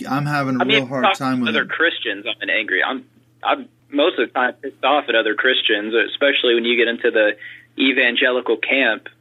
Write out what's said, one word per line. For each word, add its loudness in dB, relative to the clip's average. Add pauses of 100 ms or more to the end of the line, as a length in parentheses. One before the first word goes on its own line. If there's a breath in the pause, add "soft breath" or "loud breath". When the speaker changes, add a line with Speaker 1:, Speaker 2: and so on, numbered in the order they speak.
Speaker 1:
I'm -2
having -2
a -2
Speaker 2:
I 2
mean, 2
Speaker 1:
real 0
hard -4
Speaker 2:
talking 2
Speaker 1:
time -2
Speaker 2:
to -2
Speaker 1:
with 0
Speaker 2:
other 0
Speaker 1:
it. -8
Speaker 2:
Christians, -2
I'm -8
an -6
angry. 0
I'm, -4 (400)
I'm -2 (220)
most 2
of 0
the -20
time 0
pissed -8
off 2
at 0
other 2
Christians, 0 (180)
especially 2
when 0
you 2
get 2
into -2
the 2 (400 loud breath)
evangelical 2
camp. 0 (140)